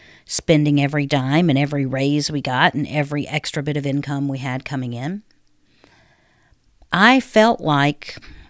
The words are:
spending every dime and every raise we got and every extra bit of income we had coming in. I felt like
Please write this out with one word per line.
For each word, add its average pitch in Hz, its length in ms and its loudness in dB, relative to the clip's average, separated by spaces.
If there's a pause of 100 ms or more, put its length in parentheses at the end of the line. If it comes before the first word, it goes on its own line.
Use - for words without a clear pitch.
(260)
spending 147 560 2
every 143 240 0
dime 143 440 2
and 135 100 2
every 143 260 -2
raise 139 460 -2
we 143 100 -4
got 131 320 0
and 143 140 -4
every 147 400 -4
extra 147 340 -6
bit 147 160 -4
of 139 80 -6
income 139 420 -4
we 135 120 -6
had 131 260 -8
coming 127 280 -6
in. 156 300 -8 (1700)
I 233 280 6
felt 226 420 4
like 147 560 0 (320)